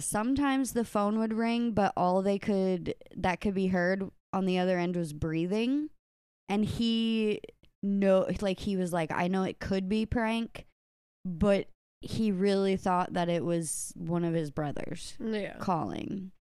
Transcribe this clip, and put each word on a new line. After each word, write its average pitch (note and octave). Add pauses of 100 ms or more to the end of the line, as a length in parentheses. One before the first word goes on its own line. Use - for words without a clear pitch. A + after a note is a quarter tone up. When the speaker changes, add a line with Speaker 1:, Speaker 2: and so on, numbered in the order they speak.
Speaker 1:
"Sometimes C4+
the A#3
phone G#3+
would A3
ring, A#3
but G3
all F3+
they G3
could, F#3+ (200)
that F3+
could G3+
be F#3
heard F#3 (220)
on F#3+
the F#3
other F3+
end F3
was E3
breathing." G3 (580)
And G#3
he A3+ (420)
know, G3 (140)
like, G3
he G3+
was F3+
like, E3
"I F3
know F#3+
it -
could F#3+
be A3
prank," A3+ (580)
but F#3+ (320)
he A3
really G3
thought F3+
that F3
it E3+
was E3+
one E3+
of E3
his D#3
brothers -
Speaker 2:
Yeah. G#3+
Speaker 1:
calling. F3 (140)